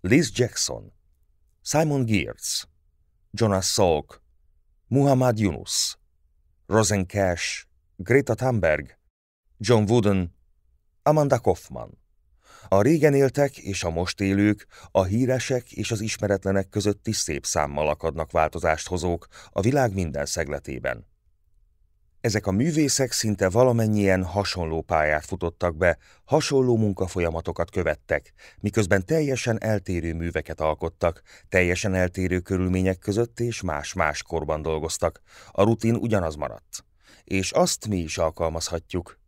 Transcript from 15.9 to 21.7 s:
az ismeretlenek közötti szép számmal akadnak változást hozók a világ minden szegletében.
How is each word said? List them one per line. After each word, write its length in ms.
az 100
ismeretlenek 680
közötti 440
szép 340
számmal 420
akadnak 420
változást 580
hozók 380
a 100
világ 340
minden 320
szegletében. 800